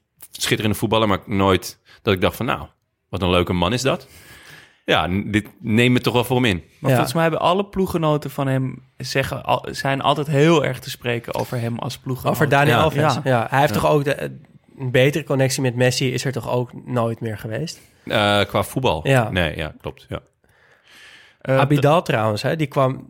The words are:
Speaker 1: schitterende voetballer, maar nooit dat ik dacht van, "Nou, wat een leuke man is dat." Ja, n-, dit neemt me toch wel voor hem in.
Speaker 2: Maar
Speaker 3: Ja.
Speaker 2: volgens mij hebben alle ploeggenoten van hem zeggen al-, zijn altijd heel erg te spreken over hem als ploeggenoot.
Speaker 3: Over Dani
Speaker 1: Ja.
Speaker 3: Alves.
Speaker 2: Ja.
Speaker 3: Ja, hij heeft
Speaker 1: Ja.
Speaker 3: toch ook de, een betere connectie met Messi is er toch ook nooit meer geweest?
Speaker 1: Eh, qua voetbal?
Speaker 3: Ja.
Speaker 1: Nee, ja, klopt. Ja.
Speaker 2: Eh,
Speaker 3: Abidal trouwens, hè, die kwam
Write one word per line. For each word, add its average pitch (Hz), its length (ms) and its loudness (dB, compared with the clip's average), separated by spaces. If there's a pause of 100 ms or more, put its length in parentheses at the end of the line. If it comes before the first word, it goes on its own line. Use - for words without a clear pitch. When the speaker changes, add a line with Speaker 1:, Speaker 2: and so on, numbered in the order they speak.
(320)
Speaker 1:
schitterende 110 460 -2
voetballer, 110 300 2
maar 95 180 2
nooit 95 540 0 (220)
dat 101 120 2
ik 90 80 0
dacht 98 140 0
van, 117 100 -6
"Nou, - 220 -4 (420)
wat 95 120 -6
een 90 80 0
leuke 90 240 2
man 87 200 0
is 123 80 -2
dat." 139 260 -2 (760)
Ja, 95 220 2
n-, 101 240 -4
dit 101 160 0 (120)
neemt 120 340 2
me 123 60 4
toch 117 140 -2
wel 120 100 4
voor 127 120 -2
hem 127 100 2
in. 98 100 2 (240)
Speaker 2:
Maar - 100 -2
Speaker 3:
Ja. 131 60 4
Speaker 2:
volgens 123 180 0
mij 165 100 0
hebben 165 180 0
alle 190 240 2
ploeggenoten 160 680 -2
van 139 160 -4
hem 131 360 -4 (140)
zeggen 131 460 -4
al-, 123 280 -2
zijn 139 300 -4
altijd 147 260 0
heel 151 380 4
erg 127 140 -4
te - 100 -14
spreken 120 460 -6
over 113 240 -4
hem 117 200 -4
als - 180 -6
ploeggenoot. 131 360 -4
Speaker 3:
Over 147 160 2
Dani 143 200 4
Speaker 1:
Ja. 120 120 6
Speaker 3:
Alves. 151 320 2
Speaker 2:
Ja. 135 100 -2
Speaker 3:
Ja, 127 260 2
hij 131 100 0
heeft 147 140 2
Speaker 1:
Ja. 202 80 2
Speaker 3:
toch 151 100 2
ook 147 120 4
de, 139 280 -4 (460)
een 131 140 -6
betere 135 320 4
connectie 131 380 0
met 123 140 0
Messi 127 380 2
is 127 120 -4
er 135 60 -4
toch 117 180 -8
ook 123 220 -2 (140)
nooit 117 360 -2
meer 110 160 -6
geweest? 113 420 -8 (260)
Speaker 1:
Eh, 104 360 2
qua 98 220 -2
voetbal? 92 440 -2
Speaker 3:
Ja. 127 240 2
Speaker 1:
Nee, 82 240 0
ja, 80 260 -8
klopt. - 280 -14
Ja. - 100 -8 (1200)
Speaker 2:
Eh, 131 160 0
Speaker 3:
Abidal 143 440 4
trouwens, 110 400 0
hè, 147 140 -2
die 160 120 -2
kwam 135 420 -2